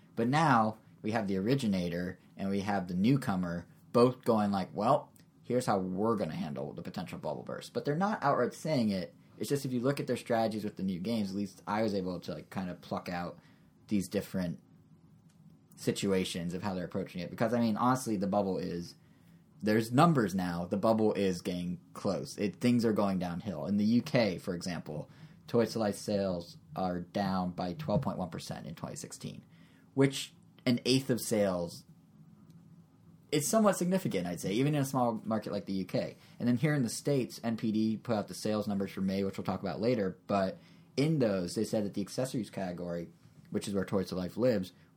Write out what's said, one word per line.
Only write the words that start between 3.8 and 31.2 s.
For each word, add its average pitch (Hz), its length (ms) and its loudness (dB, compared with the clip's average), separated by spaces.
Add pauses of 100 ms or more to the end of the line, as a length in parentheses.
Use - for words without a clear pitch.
both 123 320 6
going 107 260 4
like, 95 220 0
"Well, 110 380 2 (320)
here's 123 240 0
how 107 120 2
we're 95 380 0
gonna 85 180 -2
handle 73 380 -6
the - 100 -12
potential - 360 -8
bubble 69 240 -6
burst." - 320 -10
But 120 100 -4
they're 143 100 0
not 196 300 -2
outright - 300 2
saying 135 340 0
it. 92 260 -2 (240)
It's 107 120 -6
just 143 160 0
if 127 60 -4
you 123 80 -2
look 139 200 0
at 139 80 -4
their 123 80 0
strategies 113 480 0
with 104 120 -6
the 95 60 -6
new 95 160 0
games, 107 320 -2
at 95 60 -4
least 101 280 -6
I 107 180 -2
was 104 120 0
able 92 260 -2
to, 90 140 -8
like, 78 160 -12
kinda 92 240 -6
pluck - 340 -8
out 87 300 -6 (480)
these 101 220 0
different 92 500 -4 (1200)
situations 92 760 0
of 90 80 -8
how 98 120 -2
they're 90 100 -4
approaching 90 360 -6
it. 87 100 -8
Because, 113 240 0
I 120 60 2
mean, 110 160 2
honestly, 123 400 2
the 98 100 0
bubble 95 320 2
is, 87 360 -6 (680)
there's 113 300 2
numbers 131 420 6
now. 87 340 -2
The 107 80 0
bubble 110 380 4
is 95 260 2
getting 87 380 -4 (160)
close. 87 440 -4
It, 101 180 -2
things 120 280 4
are 113 80 4
going 98 260 2
downhill. 87 480 -4
In 101 100 2
the 104 80 4
U 117 180 4
K, 104 360 2
for 90 160 -4
example, 78 540 -8 (380)
Toys 113 260 2
to 113 60 -4
Life 104 180 0
sales 95 600 -2 (200)
are 90 240 0
down 95 500 0
by 90 220 -4
twelve 104 300 0
point 95 160 -2
one 87 120 -2
percent - 360 -10
in - 100 -10
twenty - 200 -10
sixteen, - 460 -12 (520)
which 135 380 2 (340)
an 120 180 4
eighth 131 260 2
of 113 100 2